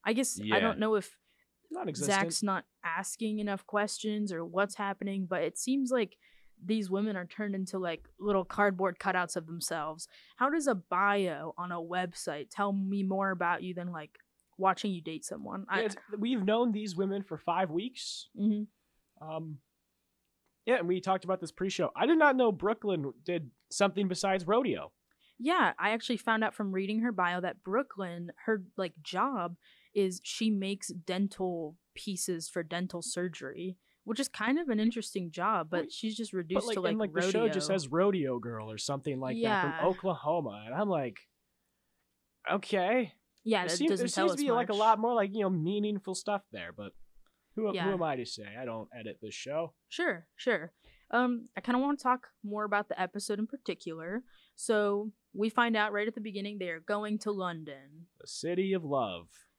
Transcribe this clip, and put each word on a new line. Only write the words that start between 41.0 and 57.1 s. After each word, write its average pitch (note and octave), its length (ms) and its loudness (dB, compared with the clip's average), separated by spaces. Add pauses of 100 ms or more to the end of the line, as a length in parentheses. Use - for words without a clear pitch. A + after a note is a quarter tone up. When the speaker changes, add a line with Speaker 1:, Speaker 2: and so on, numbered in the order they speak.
Speaker 3:
"Okay." G3+ 640 0 (300)
Speaker 1:
Yeah, G#3+ 180 2
Speaker 3:
There F3+ 60 -2
Speaker 1:
that E3+ 80 -2
Speaker 3:
seems, D4+ 140 2
Speaker 1:
doesn't A#3+ 140 2
Speaker 3:
there A#3+ 60 -2
Speaker 1:
tell - 180 2
Speaker 3:
seems - 120 0
to - 40 0
Speaker 1:
us C#4 40 2
Speaker 3:
be, A#3+ 40 4
like, A#3+ 160 2
a A3 40 0
Speaker 1:
much. G3+ 60 2
Speaker 3:
lot G#3+ 200 6
more, A#3+ 160 2
like, G3+ 180 2
you A3 80 -2
know, G3 100 4
meaningful G3 640 0
stuff G3+ 360 -4
there, F2 220 -10
but G2+ 200 -12 (600)
who, G#3+ 200 -2
Speaker 1:
Yeah. F3+ 100 0
Speaker 3:
who G3 80 2
am F3+ 100 0
I D3 140 0
to B2 100 -6
say? G#2 300 -12
I B2+ 80 -8
don't A2+ 300 -6
edit A2 280 -10
this G#2+ 120 -10
show. D#3 400 -4 (140)
Speaker 1:
Sure, A3+ 460 -2
sure. F3+ 380 0 (380)
Um, A#3+ 460 0
I F#3+ 40 -8
kinda B3 180 2
wanna C#4+ 180 2
talk B3+ 360 0 (100)
more G#3 220 -4
about G#3 240 0
the - 120 -4
episode G3+ 380 -2
in A3 80 0
particular. F3+ 800 -6 (320)
So G#3 560 2 (200)
we G#3 160 0
find A#3 280 4
out G#3 160 2
right G#3 160 0
at A3 80 -6
the A3+ 40 -8
beginning G#3 380 -6
they F#3 120 -4
are E3 100 -6
going G#3 400 -2